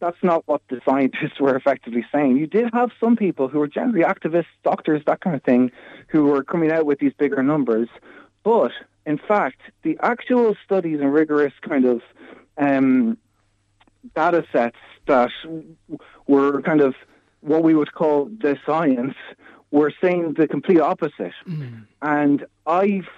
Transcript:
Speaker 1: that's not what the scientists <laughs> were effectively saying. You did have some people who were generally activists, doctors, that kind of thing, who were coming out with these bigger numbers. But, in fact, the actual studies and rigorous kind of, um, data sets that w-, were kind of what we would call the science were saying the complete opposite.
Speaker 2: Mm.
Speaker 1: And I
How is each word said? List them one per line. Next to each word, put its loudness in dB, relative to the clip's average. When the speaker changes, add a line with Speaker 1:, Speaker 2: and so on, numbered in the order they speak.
Speaker 1:
that's -6
not 0
what -2
the -8
scientists -2
<laughs> -
were 2
effectively -4
saying. 2
You 0
did 0
have 0
some 2
people -2
who -4
were -2
generally 0
activists, -2
doctors, -2
that -2
kind -2
of -8
thing, 2
who 2
were 2
coming -2
out 0
with 0
these 0
bigger 0
numbers. 0
But, 2
in -2
fact, -2
the -4
actual 0
studies -2
and 0
rigorous 2
kind 0
of, 0
um, 2
data 0
sets 0
that 2
w-, -14
were 2
kind 2
of 2
what 0
we 6
would 0
call 0
the -2
science -2
were 2
saying 0
the 2
complete 2
opposite. -4
Speaker 2:
Mm. -12
Speaker 1:
And 0
I 0